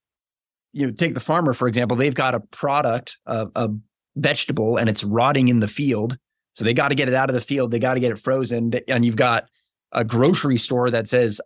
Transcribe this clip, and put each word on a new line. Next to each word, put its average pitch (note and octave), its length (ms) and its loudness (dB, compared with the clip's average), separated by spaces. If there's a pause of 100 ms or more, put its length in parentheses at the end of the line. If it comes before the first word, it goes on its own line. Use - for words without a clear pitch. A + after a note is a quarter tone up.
(720)
you C#3 140 -2
know, A#2+ 60 -4
take D#3 220 -2
the - 60 -6
farmer, D#3 340 0
for B2+ 120 -2
example, A#2+ 300 0
they've C3+ 180 0
got B2+ 220 0
a A2 40 -4
product, C#3 760 -2 (100)
a, A2 300 -4
a A#2 120 0 (460)
vegetable, C3+ 640 0
and A2+ 120 2
it's G#2 140 -2
rotting B2 460 2
in B2 100 4
the G#2 100 0
field. B2 480 -2 (380)
So - 100 -8
they A2+ 80 2
gotta C#3 220 2
get C3+ 140 0
it B2 60 2
out C3 160 2
of B2 40 0
the B2 60 0
field. B2+ 320 -2
They A#2+ 80 0
gotta C3 180 0
get B2 140 0
it G#2 60 -8
frozen. A#2+ 520 -2
Th-, A#2+ 160 -4
and A#2+ 180 2
you've A#2 120 2
got A#2+ 320 2 (420)
a A#2 140 -2
grocery B2+ 520 2
store B2 320 0
that A2+ 200 -2
says, A#2+ 380 0